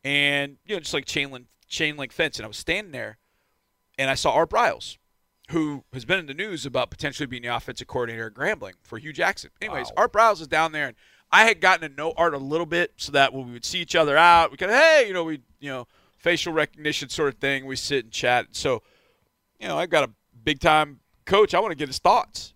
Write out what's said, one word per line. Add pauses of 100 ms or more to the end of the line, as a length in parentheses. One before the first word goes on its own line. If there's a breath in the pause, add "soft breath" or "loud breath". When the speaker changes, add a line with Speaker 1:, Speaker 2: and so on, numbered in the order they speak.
Speaker 1:
And,
you
know,
just,
like,
chain
link, (200)
chain
link
fence.
And
I
was
standing
there, (800)
and
I
saw
Art
Briles, (540)
who (100)
has
been
in
the
news
about
potentially
being
the
offensive
coordinator
at
Grambling
for
Hugh
Jackson. (100)
Anyways,
Speaker 2:
Wow.
Speaker 1:
Art
Briles
is
down
there,
and (360 soft breath)
I
had
gotten
to
know
Art
a
little
bit
so
that
when
we
would
see
each
other
out,
we
could,
hey,
you
know,
we, (180)
you
know, (300)
facial
recognition
sort
of
thing.
We
sit
and
chat.
So, (760)
you
know,
I've
got
a (320)
big-time (260)
coach.
I
wanna
get
his
thoughts.